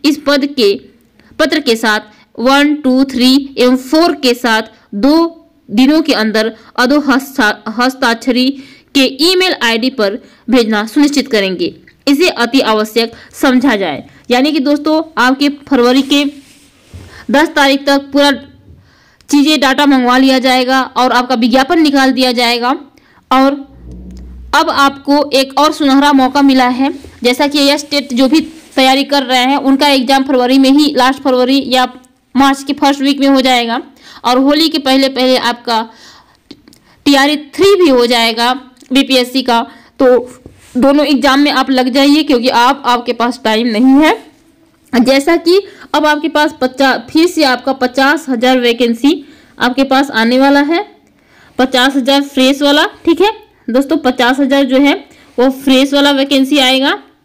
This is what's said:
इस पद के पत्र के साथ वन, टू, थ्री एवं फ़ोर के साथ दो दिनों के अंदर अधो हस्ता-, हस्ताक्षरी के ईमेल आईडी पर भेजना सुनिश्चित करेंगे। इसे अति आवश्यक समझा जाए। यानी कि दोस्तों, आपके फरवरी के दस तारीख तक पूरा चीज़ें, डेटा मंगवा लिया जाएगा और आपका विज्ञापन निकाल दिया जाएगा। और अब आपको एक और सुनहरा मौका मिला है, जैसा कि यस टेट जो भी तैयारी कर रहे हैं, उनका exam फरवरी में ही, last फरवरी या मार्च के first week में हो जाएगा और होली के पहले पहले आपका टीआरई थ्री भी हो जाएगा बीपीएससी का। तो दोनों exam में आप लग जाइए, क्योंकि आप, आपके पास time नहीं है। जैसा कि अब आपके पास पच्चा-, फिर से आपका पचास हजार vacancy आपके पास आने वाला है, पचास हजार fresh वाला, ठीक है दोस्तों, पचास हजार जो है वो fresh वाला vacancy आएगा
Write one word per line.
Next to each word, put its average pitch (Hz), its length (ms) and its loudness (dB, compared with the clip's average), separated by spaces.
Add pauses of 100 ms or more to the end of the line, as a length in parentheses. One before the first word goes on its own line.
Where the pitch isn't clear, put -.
इस 294 220 0
पद 285 180 0
के 214 360 -2 (580)
पत्र 311 200 0
के 240 160 -2
साथ 220 240 -2 (400)
वन, 285 360 2
टू, 262 280 0
थ्री 262 540 0
एवं 247 200 2
फ़ोर 320 380 0
के 247 180 -2
साथ 226 280 -2 (340)
दो 320 540 0 (220)
दिनों 277 300 2
के 302 120 -2
अंदर 220 420 -2 (200)
अधो 254 240 0
हस्ता-, 262 800 -2
हस्ताक्षरी 254 720 -2 (460)
के 269 360 0
ईमेल 370 300 0
आईडी 233 280 -2
पर 220 300 -4 (300)
भेजना 220 360 0
सुनिश्चित 285 420 -2
करेंगे। 185 480 -4 (320)
इसे 285 220 2
अति 233 300 -2
आवश्यक 220 520 -2 (220)
समझा 254 420 2
जाए। 170 340 -6 (220)
यानी 262 200 0
कि 311 80 -2
दोस्तों, 302 580 -2
आपके 262 320 0
फरवरी 262 520 0
के 285 240 0 (1040)
दस 294 160 4
तारीख 277 380 0
तक 277 140 0
पूरा 285 320 0 (1000)
चीज़ें, 294 280 2
डेटा 269 260 0
मंगवा 254 320 2
लिया 262 220 4
जाएगा 254 420 0
और 247 300 -2
आपका 247 240 0
विज्ञापन 262 440 0
निकाल 277 320 2
दिया 254 200 0
जाएगा। 240 380 -2 (640)
और 262 180 2 (1040)
अब 320 140 0
आपको 277 640 0
एक 269 260 -2
और 311 140 2
सुनहरा 285 400 2
मौका 269 280 2
मिला 262 260 4
है, 262 260 -2 (300)
जैसा 254 240 0
कि 294 120 -2
यस 285 320 0
टेट 285 220 -4
जो 254 140 2
भी 302 140 2 (340)
तैयारी 262 280 2
कर 277 200 -2
रहे 254 160 -2
हैं, 269 180 0
उनका 277 300 0
exam 269 360 0
फरवरी 262 340 0
में 269 120 4
ही, 294 280 2
last 262 240 0
फरवरी 254 460 0
या 254 260 -2 (440)
मार्च 277 260 0
के 294 100 -6
first 285 280 -2
week 277 180 -2
में 277 80 2
हो 269 140 2
जाएगा 240 400 -2 (420)
और 247 140 0
होली 294 320 0
के 320 80 -4
पहले 269 320 0
पहले 254 280 0
आपका 233 520 -4 (1160)
टीआरई 285 300 2
थ्री 359 480 2
भी 320 60 4
हो 247 160 2
जाएगा 233 480 0 (400)
बीपीएससी 254 480 0
का। 240 260 -2 (320)
तो 254 320 2 (460)
दोनों 277 280 2
exam 269 340 0
में 294 120 2
आप 269 200 -2
लग 254 180 0
जाइए, 285 340 2
क्योंकि 254 260 0
आप, 262 360 0
आपके 247 280 -2
पास 233 300 -4
time 220 240 0
नहीं 262 400 2
है। 440 220 -4 (720)
जैसा 277 340 2
कि 339 260 2 (320)
अब 302 120 0
आपके 302 220 -2
पास 302 340 -2
पच्चा-, 262 500 -2
फिर 320 160 2
से 320 160 -2
आपका 262 300 -2
पचास 269 560 -2
हजार 254 300 0
vacancy 240 640 0 (340)
आपके 254 240 0
पास 269 280 0
आने 233 280 0
वाला 277 200 4
है, 339 360 -2 (600)
पचास 254 380 0
हजार 277 260 0
fresh 277 400 0
वाला, 294 240 2
ठीक 339 360 -2
है 415 120 2 (360)
दोस्तों, 285 280 0
पचास 254 420 -2
हजार 277 240 0
जो 262 140 0
है 285 300 0 (320)
वो 262 100 2
fresh 262 440 0
वाला 285 180 2
vacancy 277 460 0
आएगा 262 420 0 (240)